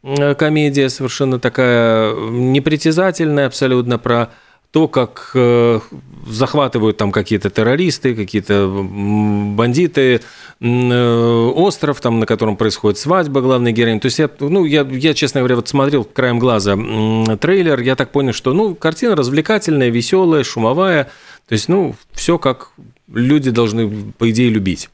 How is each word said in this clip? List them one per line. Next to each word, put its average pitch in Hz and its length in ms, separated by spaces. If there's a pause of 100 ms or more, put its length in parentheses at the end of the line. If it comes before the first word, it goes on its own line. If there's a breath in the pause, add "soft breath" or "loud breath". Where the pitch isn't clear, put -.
Э, 143 320
комедия 147 540
совершенно 127 500
такая, 117 760
э, 110 160
непритязательная 147 1160
абсолютно, 123 520
про 120 320 (400 soft breath)
то, 156 180
как, - 460
э, 120 460 (460)
захватывают 117 720
там 101 160
какие-то 104 380
террористы, 131 640
какие-то, 104 400
м, 101 1000
бандиты, 123 680 (380 loud breath)
м, 123 300
э, 117 680
остров, 156 440
там, 113 200
на 110 40
котором 110 320
происходит 107 420
свадьба 147 440
главной 123 300
героини. 113 260
То 117 80
есть 120 140
я, 147 180
ну, 170 260
я, 147 180
я, 135 300
честно 139 280
говоря, 127 160
вот 117 120
смотрел 139 360
краем 123 340
глаза, 110 340
м, 110 680
трейлер, 165 420
я 127 160
так 131 160
понял, 135 200
что, 131 220
ну, 196 200
картина 175 420
развлекательная, 147 720
весёлая, 156 540
шумовая. 143 680 (380 loud breath)
То 113 60
есть, 107 140
ну, 165 280 (160)
всё, - 260
как - 320 (420)
люди 131 380
должны, 113 400 (280)
по 117 120
идее, 117 200
любить. 95 440